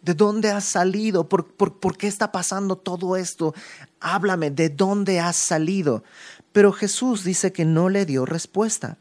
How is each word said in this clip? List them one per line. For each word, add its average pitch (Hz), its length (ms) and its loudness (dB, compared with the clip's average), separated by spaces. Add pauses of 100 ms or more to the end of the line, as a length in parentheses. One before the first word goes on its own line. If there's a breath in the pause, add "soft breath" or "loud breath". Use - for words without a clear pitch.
¿De 175 120 0
dónde 208 360 2
has 202 140 -2
salido? 190 640 0
¿Por, 180 200 0
por, - 320 -2
por 175 180 -2
qué 202 100 -4
está 208 240 -2
pasando 190 460 -4
todo 185 400 -4
esto? 165 360 -4 (460 loud breath)
Háblame, 175 500 0
¿de 160 200 0
dónde 190 500 0
has 170 160 0
salido? 160 680 0 (480 loud breath)
Pero 202 200 8
Jesús 208 520 -2
dice 185 280 0
que 170 140 0
no 160 240 4
le 196 160 2
dio 131 200 0
respuesta. 185 760 -4